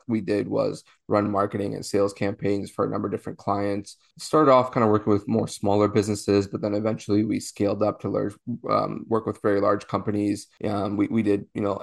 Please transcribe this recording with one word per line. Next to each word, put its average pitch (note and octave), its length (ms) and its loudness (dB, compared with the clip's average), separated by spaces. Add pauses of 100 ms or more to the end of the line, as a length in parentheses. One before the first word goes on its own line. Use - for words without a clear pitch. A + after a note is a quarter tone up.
we A2 140 0
did G2+ 260 -2
was G#2 380 -4 (240)
run G#2 200 2
marketing G2+ 460 -2
and G2 100 -10
sales G2+ 280 0
campaigns G2+ 580 -2
for G#2+ 140 -2
a G#2+ 40 -4
number G#2 180 -4
of G2+ 40 -4
different G#2 260 -8
clients. G2+ 600 -4 (200)
Started D#3 320 4
off B2+ 240 6
kinda A#2 140 4
working G#2+ 240 4
with G2+ 160 2
more A2+ 220 0
smaller G#2 400 2
businesses, G2+ 580 2
but - 140 -8
then G#2 120 -2
eventually G#2+ 520 0
we G#2 140 -2
scaled G2+ 440 -2
up G#2 160 0
to G2+ 100 -6
large, G2+ 260 -2 (340)
um, G#2 400 0
work A2 160 0
with G#2+ 160 -6
very G2+ 180 2
large G2+ 280 0
companies. G2+ 600 -2 (160)
Um, G2+ 320 -2
we, G2+ 120 2
we A2+ 140 0
did, G2+ 320 0
you A2 80 -6
know, G2+ 220 -2